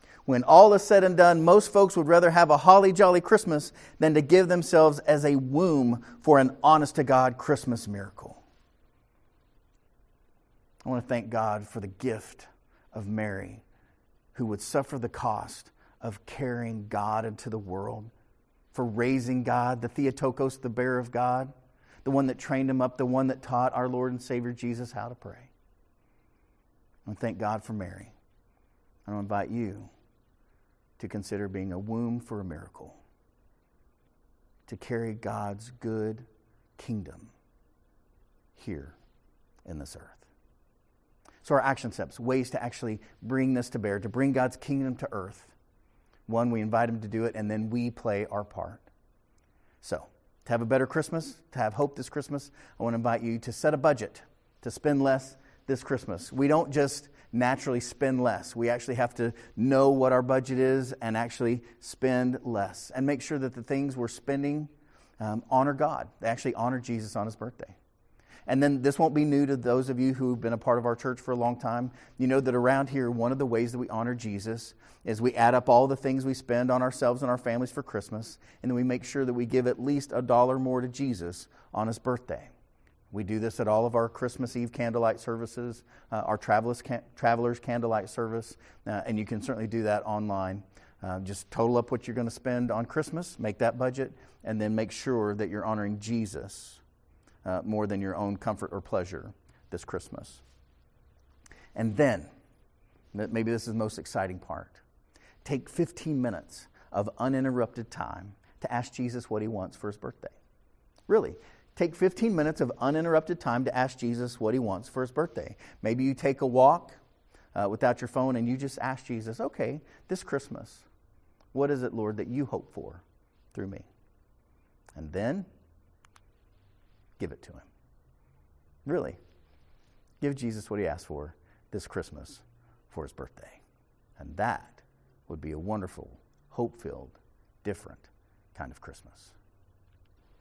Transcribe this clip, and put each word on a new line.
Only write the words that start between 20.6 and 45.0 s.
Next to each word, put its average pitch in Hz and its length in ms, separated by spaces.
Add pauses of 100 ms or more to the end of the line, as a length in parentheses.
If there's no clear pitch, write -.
bearer 123 300
of 120 120
God, 123 420 (500)
the 135 80
one 139 160
that 127 120
trained 135 300
him 131 140
up, 127 160
the 131 80
one 131 220
that 131 120
taught 127 320
our 123 160
Lord 127 220
and 123 100
Savior 120 320
Jesus 120 400
how 113 160
to 123 60
pray. - 360 (1600)
I 110 40
want 104 80
to - 20
thank 113 180
God 107 240
for - 100
Mary. 95 400 (920)
I 104 40
want 104 80
to 101 40
invite 101 280
you 107 400 (1080)
to 104 100
consider 101 400
being 95 240
a 90 60
womb 117 420
for 113 200
a 98 40
miracle, - 520 (1700)
to 110 100
carry 113 380
God's 107 560
good 110 560 (500)
kingdom - 540 (1200)
here 80 400 (680)
in 85 140
this - 180
earth. - 300 (1160)
So - 120
our 135 60
action 127 320
steps, - 260
ways 127 320
to - 120
actually 117 380 (220)
bring 131 320
this 120 160
to 127 80
bear, 104 220
to 104 80
bring 135 240
God's 127 240
kingdom 135 400
to - 160